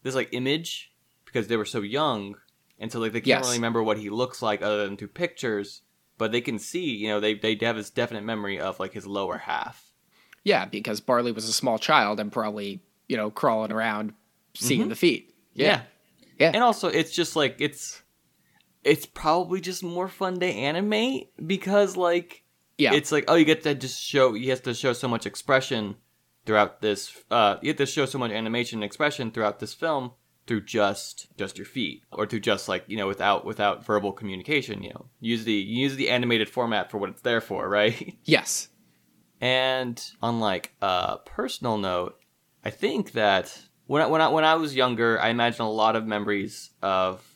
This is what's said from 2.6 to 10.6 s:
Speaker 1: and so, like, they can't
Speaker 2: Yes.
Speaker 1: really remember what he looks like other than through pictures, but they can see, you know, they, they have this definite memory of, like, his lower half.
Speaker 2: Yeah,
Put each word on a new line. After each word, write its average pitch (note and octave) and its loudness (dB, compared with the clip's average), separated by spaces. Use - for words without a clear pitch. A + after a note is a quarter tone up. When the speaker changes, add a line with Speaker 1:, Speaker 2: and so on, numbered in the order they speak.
Speaker 1:
and A2+ -8
so, A#2+ -6
like, A2+ -2
they A2+ -2
can't A#2+ -2
Speaker 2:
Yes. - 4
Speaker 1:
really B2 0
remember A#2 0
what G#2+ 2
he G#2 -8
looks B2 -4
like G#2 -2
other G#2 0
than G2+ -8
through G#2 -12
pictures, A2 -6
but A2 -2
they A#2+ 0
can A#2 -4
see, F3 -6
you G#2 -4
know, G#2 0
they, G#2+ 2
they A2 0
have A2+ 0
this G#2+ -8
definite A#2 -4
memory G#2 -4
of, F2+ -4
like, F#2 -6
his G2+ -12
lower G2 -4
half. - -8
Speaker 2:
Yeah, E3 2